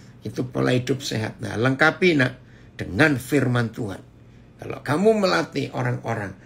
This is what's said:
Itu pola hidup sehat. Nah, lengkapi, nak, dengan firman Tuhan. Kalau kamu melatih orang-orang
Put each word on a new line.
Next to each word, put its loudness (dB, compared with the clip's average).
Itu -6
pola 0
hidup 0
sehat. -6
Nah, -6
lengkapi, 4
nak, 2
dengan 2
firman 0
Tuhan. -8
Kalau -12
kamu 4
melatih 0
orang-orang -4